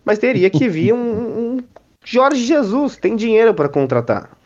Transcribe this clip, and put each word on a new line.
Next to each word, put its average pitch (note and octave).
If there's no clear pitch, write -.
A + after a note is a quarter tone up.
Mas G#3
teria G#3+
que A3
vir F3
um, B3
um A#3
Jorge B3+
Jesus. C#4
Tem G#3+
dinheiro A3
pra D3
contratar, B2